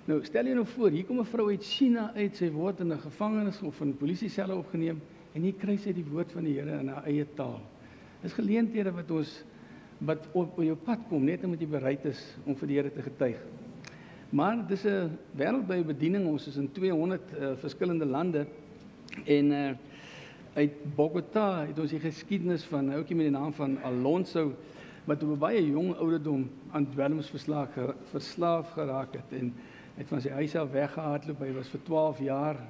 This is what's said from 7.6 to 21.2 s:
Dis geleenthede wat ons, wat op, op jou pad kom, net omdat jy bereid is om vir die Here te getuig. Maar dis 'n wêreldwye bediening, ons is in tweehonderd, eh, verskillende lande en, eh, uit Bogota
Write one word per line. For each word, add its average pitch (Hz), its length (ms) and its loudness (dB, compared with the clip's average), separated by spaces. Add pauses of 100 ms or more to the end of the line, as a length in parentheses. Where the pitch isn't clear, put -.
Dis 175 120 -6
geleenthede 220 580 2
wat 170 200 -6
ons, 156 320 -2 (560)
wat 156 320 0
op, 175 260 0
op 170 60 2
jou 160 120 4
pad 240 240 -2 (100)
kom, 143 160 4
net 170 180 2
omdat 175 160 0
jy 160 80 -2
bereid 143 380 0
is 135 180 -2 (220)
om 143 100 0
vir 135 120 -4
die 143 80 2
Here 143 140 2
te 139 120 -8
getuig. 131 360 0 (920)
Maar 196 360 2
dis 196 180 0
'n 185 320 2 (200)
wêreldwye 180 480 2
bediening, 160 420 2
ons 151 200 0
is 139 100 -6
in 139 140 -2
tweehonderd, 180 640 0
eh, 139 240 -2
verskillende 160 480 0
lande 147 420 2 (760)
en, 147 260 8
eh, 143 240 2 (800)
uit 147 420 2
Bogota 180 720 2